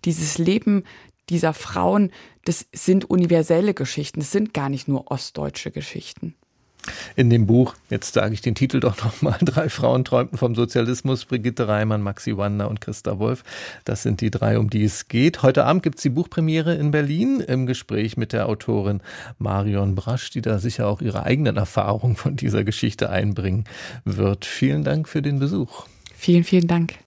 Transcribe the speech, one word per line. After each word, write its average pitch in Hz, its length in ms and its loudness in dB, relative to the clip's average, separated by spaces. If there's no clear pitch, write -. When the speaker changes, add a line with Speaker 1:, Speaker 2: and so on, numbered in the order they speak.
Speaker 1:
dieses 160 360 -2
Leben 196 440 2
dieser 165 240 2
Frauen, 185 560 2
das - 280 -2
sind - 340 2
universelle 175 680 4
Geschichten, 147 460 -6
das 139 100 -6
sind 214 240 0
gar 139 140 -2
nicht 139 180 -4
nur 135 240 -2
ostdeutsche - 580 -6
Geschichten. - 640 -10
Speaker 2:
In 123 120 6
dem 117 160 6
Buch, 117 300 4
jetzt - 240 -4
sage 107 200 2
ich 104 60 -6
den 117 160 -2
Titel 131 240 0
doch 117 240 0
noch - 180 -2
mal, 139 160 2
<laughs> - 40 0
drei 156 260 2
Frauen 127 380 2
träumten 123 320 0
vom 117 180 0
Sozialismus, 120 720 0
Brigitte 120 420 -2
Reimann, 107 340 0
Maxi 101 360 -4
Wander 101 320 -2
und 110 100 -6
Christa 104 400 -6
Wolf. 117 240 -2
Das - 180 -4
sind 110 200 -2
die 110 100 0
drei, 110 260 2
um 107 120 2
die 107 160 2
es - 240 -4
geht. 135 340 2
Heute 131 220 4
Abend 170 180 2
gibt's - 200 -4
die 147 60 2
Buchpremiere 160 680 0
in 147 160 0
Berlin 160 500 0
im 131 240 0
Gespräch 110 500 -2
mit 113 160 -4
der 110 160 0
Autorin 101 540 0
Marion 98 540 2
Brasch, 110 360 -4
die 117 120 -6
da 113 160 0
sicher 110 300 -2
auch 107 140 -2
ihre - 220 -2
eigenen 131 340 2
Erfahrungen 104 580 0
von - 220 -4
dieser 104 260 0
Geschichte 107 460 -2
einbringen 98 560 0
wird. 98 400 0
Vielen 143 400 0
Dank 151 240 -2
für 151 120 -2
den 143 160 -2
Besuch. 143 480 -4
Speaker 1:
Vielen, 175 300 4
vielen 175 220 4
Dank. 170 260 0